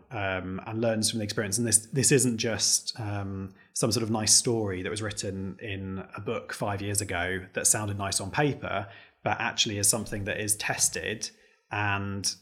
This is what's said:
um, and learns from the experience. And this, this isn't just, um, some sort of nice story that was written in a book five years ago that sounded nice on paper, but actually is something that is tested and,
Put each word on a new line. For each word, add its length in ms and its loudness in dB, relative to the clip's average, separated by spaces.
um, 560 -2
and 140 -4
learns 300 2
from 80 -2
the 60 -2
experience. 340 -2
And 80 2
this, 200 4
this 260 2
isn't 240 6
just, 640 0
um, 540 -4
some 180 2
sort 140 2
of 60 0
nice 220 4
story 500 4
that 80 -2
was 120 -2
written 580 -4
in 440 -6
a 40 -10
book 320 -6
five 280 -2
years 200 -2
ago 400 0
that 120 0
sounded 320 2
nice 220 -2
on 100 -6
paper, 560 0
but 160 0
actually 380 0
is 100 4
something 380 0
that 120 -2
is 160 0
tested 760 -2
and, 680 -2